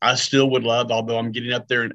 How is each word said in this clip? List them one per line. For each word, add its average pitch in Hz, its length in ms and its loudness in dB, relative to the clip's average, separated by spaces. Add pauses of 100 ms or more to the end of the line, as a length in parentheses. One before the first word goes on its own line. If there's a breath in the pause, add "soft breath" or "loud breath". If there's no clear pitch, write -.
I 123 140 4
still 135 360 2
would 123 120 0
love, 117 260 0
although 113 280 -2
I'm 113 160 -4
getting 120 180 -6
up 120 160 -6
there 120 160 0
in 110 120 -6